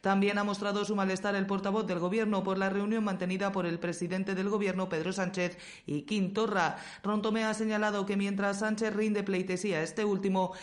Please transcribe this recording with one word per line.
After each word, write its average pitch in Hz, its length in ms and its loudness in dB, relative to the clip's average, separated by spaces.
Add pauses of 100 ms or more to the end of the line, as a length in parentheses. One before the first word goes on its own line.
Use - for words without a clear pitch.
También 196 360 4
ha 202 60 0
mostrado 202 420 -2
su 208 100 0
malestar 196 400 0
el 196 120 0
portavoz 196 400 0
del 180 100 0
gobierno 196 460 0
por 190 160 0
la 190 100 2
reunión 208 340 0
mantenida 185 480 0
por 185 140 0
el 170 140 -2
presidente 180 560 -2
del 190 140 0
gobierno, 190 380 0
Pedro 175 240 -2
Sánchez, 180 460 -2 (300)
y 147 160 -2
Quim 196 280 0
Torra. 208 460 2 (260)
Rontomé 214 400 0
ha 220 120 0
señalado 214 500 0
que 202 100 0
mientras 202 440 0
Sánchez 214 360 0
rinde 208 280 2
pleitesía 185 560 0
a - 20 2
este 160 240 -2
último, 190 580 2